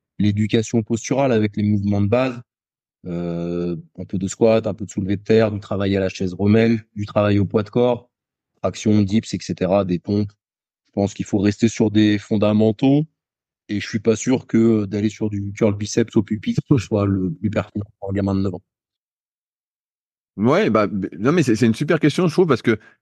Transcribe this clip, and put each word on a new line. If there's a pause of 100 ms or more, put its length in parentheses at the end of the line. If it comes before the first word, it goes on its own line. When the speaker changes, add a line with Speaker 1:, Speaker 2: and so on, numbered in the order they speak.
(200)
Speaker 1:
l'éducation
posturale
avec
les
mouvements
de
base. (680)
Euh, (220)
un
peu
de
squat,
un
peu
de
soulevé
de
terre,
du
travail
à
la
chaise
romaine, (120)
du
travail
au
poids
de
corps, (500)
traction,
dips,
et
cetera,
des
pompes. (540)
Je
pense
qu'il
faut
rester
sur
des
fondamentaux (640)
et
je
suis
pas
sûr
que
d'aller
sur
du
curl
biceps
au
pupitre
soit
le
plus
pertinent (140)
pour
un
gamin
de
neuf
ans. (1800)
Speaker 2:
Ouais,
bah,
b-,
non,
mais
c'est,
c'est
une
super
question,
je
trouve,
parce
que (240)